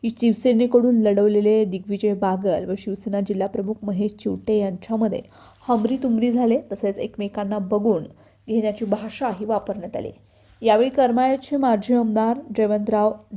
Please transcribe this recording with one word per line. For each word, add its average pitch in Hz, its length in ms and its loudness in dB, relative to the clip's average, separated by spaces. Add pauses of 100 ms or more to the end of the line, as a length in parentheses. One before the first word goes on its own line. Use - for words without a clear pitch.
ही 226 80 -2
शिवसेनेकडून 240 920 4
लढवलेले 208 640 4
दिग्विजय 202 500 -4
बागल 190 500 -2
व 185 140 -4
शिवसेना 196 420 -6
जिल्हा 196 280 -2
प्रमुख 196 340 -6
महेश 202 300 -2
चिवटे 208 460 -4
यांच्यामध्ये 202 640 -2 (480)
हमरीतुमरी 240 640 0
झाले, 240 260 2 (140)
तसेच 196 260 -4
एकमेकांना 208 600 -6
बघून 208 460 0 (440)
घेण्याची 214 360 -2
भाषाही 214 600 -4
वापरण्यात 202 520 -6
आली. 107 140 -8 (520)
यावेळी 226 280 4
करमाळ्याचे 262 680 2
माजी 240 380 2
आमदार 226 460 0 (160)
जयवंतराव 214 560 2 (240)